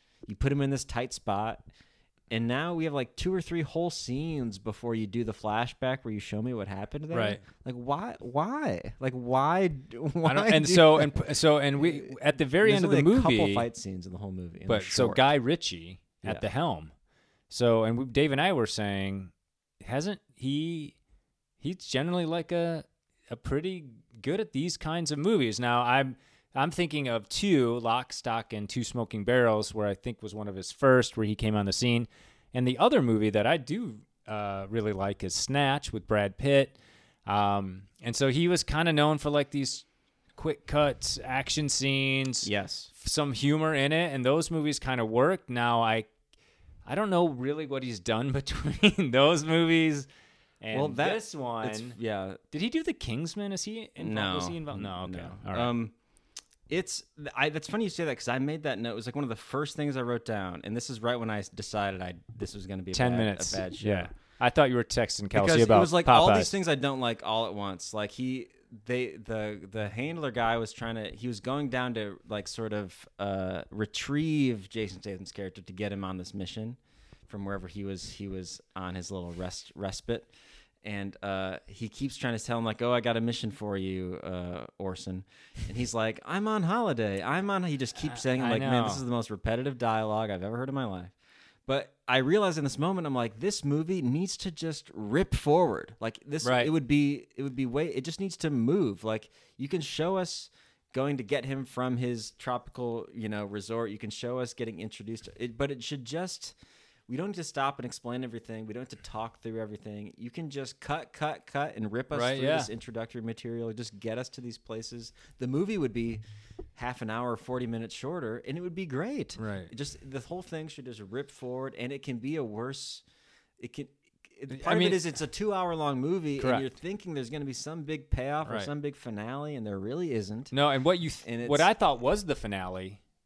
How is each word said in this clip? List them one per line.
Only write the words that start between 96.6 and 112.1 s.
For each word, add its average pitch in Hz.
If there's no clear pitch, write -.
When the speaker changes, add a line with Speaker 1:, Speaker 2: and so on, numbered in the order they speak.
Speaker 1:
it 156
would 156
be, 143
it 131
would 135
be 131
way, 143
it 127
just 160
needs 196
to 165
move. 135
Like, 110
you 135
can 175
show 165
us -
going 139
to 127
get 131
him 135
from 127
his 123
tropical, 123
you 110
know, 104
resort. 104
You 110
can 107
show 123
us 123
getting 113
introduced 107
to -
it, 117
but 143
it 123
should 135
just 165
we 123
don't 175
need 202
to 170
stop 139
and 127
explain 123
everything. 113
We 107
don't 123
have -
to -
talk 113
through 113
everything. 104
You 117
can 160
just 135
cut, 147
cut, 151
cut, 143
and 110
rip 127